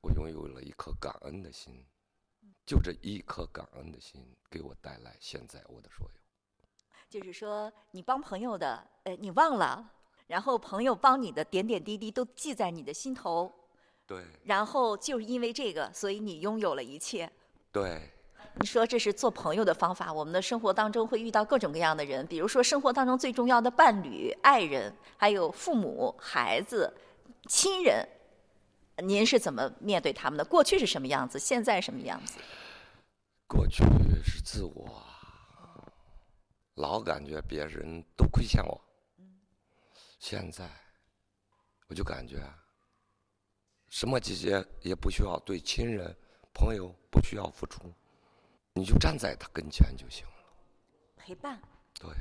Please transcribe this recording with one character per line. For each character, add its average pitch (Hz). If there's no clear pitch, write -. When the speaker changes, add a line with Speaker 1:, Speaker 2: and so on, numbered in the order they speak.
Speaker 1:
我 -
拥 78
有 76
了 65
一 69
颗 -
感 -
恩 87
的 80
心， 65
就 -
这 87
一 101
颗 -
感 -
恩 76
的 -
心 -
给 80
我 69
带 69
来 -
现 -
在 -
我 -
的 -
所 -
有。 -
Speaker 2:
就 196
是 180
说 214
你 185
帮 269
朋 202
友 226
的， 131
呃， 185
你 190
忘 277
了， 175
然 180
后 254
朋 202
友 254
帮 262
你 190
的 151
点 190
点 220
滴 208
滴 214
都 254
记 277
在 180
你 165
的 139
心 262
头。 175
Speaker 1:
对。 92
Speaker 2:
然 202
后 226
就 262
是 220
因 240
为 233
这 220
个， 151
所 196
以 202
你 190
拥 214
有 180
了 135
一 135
切。 170
Speaker 1:
对。 87
Speaker 2:
你 208
说 226
这 233
是 208
做 226
朋 160
友 214
的 180
方 180
法， 175
我 156
们 160
的 185
生 233
活 214
当 214
中 226
会 226
遇 226
到 214
各 262
种 180
各 160
样 160
的 151
人， 135
比 165
如 185
说 247
生 277
活 269
当 262
中 254
最 254
重 240
要 247
的 247
伴 214
侣、 107
爱 269
人， 131
还 208
有 180
父 -
母、 165
孩 120
子、 208
亲 370
人， -
您 202
是 233
怎 180
么 127
面 190
对 139
他 -
们 151
的？ 147
过 339
去 381
是 247
什 151
么 131
样 131
子？ 139
现 240
在 208
什 -
么 127
样 113
子？ -
Speaker 1:
过 -
去 -
是 -
自 -
我， 55
老 76
感 73
觉 76
别 76
人 78
都 -
亏 -
欠 -
我。 -
Speaker 2:
嗯。 -
Speaker 1:
现 95
在 87
我 -
就 -
感 -
觉 71
什 -
么 127
这 107
些 98
也 90
不 -
需 -
要， 90
对 92
亲 -
人、 92
朋 113
友 90
不 -
需 101
要 92
付 -
出， -
你 92
就 101
站 156
在 98
他 -
跟 76
前 -
就 -
行 -
了。 -
Speaker 2:
陪 -
伴。 262
Speaker 1:
对。 80